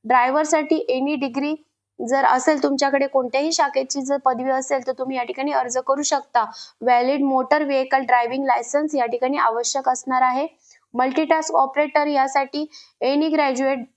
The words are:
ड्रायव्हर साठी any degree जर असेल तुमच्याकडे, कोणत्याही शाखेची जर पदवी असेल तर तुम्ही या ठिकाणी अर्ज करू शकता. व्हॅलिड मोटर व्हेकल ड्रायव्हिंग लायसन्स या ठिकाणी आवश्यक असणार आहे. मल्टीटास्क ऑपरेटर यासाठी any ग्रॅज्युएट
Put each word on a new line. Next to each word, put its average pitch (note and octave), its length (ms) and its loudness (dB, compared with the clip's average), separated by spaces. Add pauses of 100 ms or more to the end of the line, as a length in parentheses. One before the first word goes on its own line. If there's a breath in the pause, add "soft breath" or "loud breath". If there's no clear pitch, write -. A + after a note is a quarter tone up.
ड्रायव्हर C4 400 2
साठी D#4 480 0
any C#4 300 -2
degree C#4 320 -4 (440)
जर B3+ 260 0
असेल C4 380 2
तुमच्याकडे, C#4 440 0
कोणत्याही C4+ 460 0
शाखेची C4+ 500 -2
जर C#4 220 0
पदवी B3+ 260 0
असेल C4 360 -2
तर C4 120 -4
तुम्ही C4 180 -4
या B3 60 -4
ठिकाणी C4+ 300 -4
अर्ज B3 340 0
करू C#4 180 0
शकता. C4+ 400 0 (360 loud breath)
व्हॅलिड B3 440 2
मोटर C4+ 400 2
व्हेकल C4+ 420 0
ड्रायव्हिंग B3 400 0
लायसन्स C#4+ 480 0
या B3 120 0
ठिकाणी B3+ 320 -2
आवश्यक A#3+ 500 -2
असणार B3+ 340 0
आहे. B3+ 240 0 (480 soft breath)
मल्टीटास्क D#4 600 0
ऑपरेटर D4 500 2
यासाठी C#4+ 600 0 (380 loud breath)
any D4 280 2
ग्रॅज्युएट C4+ 520 0 (120)